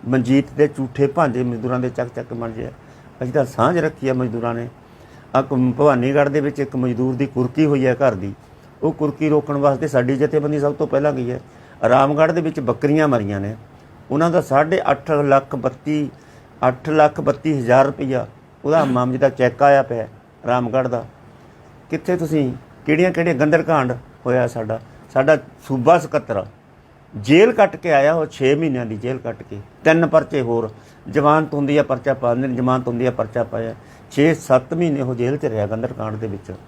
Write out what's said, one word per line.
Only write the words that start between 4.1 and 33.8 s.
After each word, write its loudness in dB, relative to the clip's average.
ਮਜ਼ਦੂਰਾਂ -4
ਨੇ। -8
ਆ 2
ਕ-, 0
ਭਵਾਨੀਗੜ੍ਹ 2
ਦੇ 0
ਵਿੱਚ -4
ਇੱਕ -6
ਮਜ਼ਦੂਰ -2
ਦੀ -2
ਕੁਰਕੀ 0
ਹੋਈ 2
ਹੈ 2
ਘਰ 0
ਦੀ, -8
ਉਹ 0
ਕੁਰਕੀ -2
ਰੋਕਣ 0
ਵਾਸਤੇ 0
ਸਾਡੀ 0
ਜਥੇਬੰਦੀ 0
ਸਭ 0
ਤੋਂ -4
ਪਹਿਲਾਂ 0
ਗਈ -4
ਹੈ। -6
ਰਾਮਗੜ੍ਹ 4
ਦੇ 0
ਵਿੱਚ -4
ਬੱਕਰੀਆਂ 0
ਮਰੀਆਂ -2
ਨੇ, -6
ਉਹਨਾਂ 2
ਦਾ 2
ਸਾਢੇ 2
ਅੱਠ -2
ਲੱਖ 2
ਬੱਤੀ, -4
ਅੱਠ -4
ਲੱਖ 2
ਬੱਤੀ -2
ਹਜ਼ਾਰ 4
ਰੁਪਈਆ -4
ਉਹਦਾ 2
ਮਾਮਲੇ 0
ਦਾ 2
ਚੈੱਕ 0
ਆਇਆ 6
ਪਿਆ -6
ਰਾਮਗੜ੍ਹ 0
ਦਾ। -6
ਕਿੱਥੇ -2
ਤੁਸੀਂ, 0
ਕਿਹੜੀਆਂ 4
ਕਿਹੜੀਆਂ 0
ਗੰਦਰਕਾਂਡ 2
ਹੋਇਆ 2
ਸਾਡਾ। -6
ਸਾਡਾ 4
ਸੂਬਾ 0
ਸਕੱਤਰ -4
ਜੇਲ੍ਹ 6
ਕੱਟ 2
ਕੇ -2
ਆਇਆ, 4
ਉਹ 0
ਛੇ 0
ਮਹੀਨਿਆਂ -2
ਦੀ -8
ਜੇਲ੍ਹ -6
ਕੱਟ -10
ਕੇ, -14
ਤਿੰਨ 4
ਪਰਚੇ 0
ਹੋਰ, -2
ਜ਼ਮਾਨਤ 2
ਹੁੰਦੀ 0
ਆ 4
ਪਰਚਾ -2
ਪਾ -2
ਦਿੰਦੇ -4
ਨੇ, -4
ਜ਼ਮਾਨਤ -2
ਹੁੰਦੀ -2
ਆ 2
ਪਰਚਾ -4
ਪਾਇਆ। -8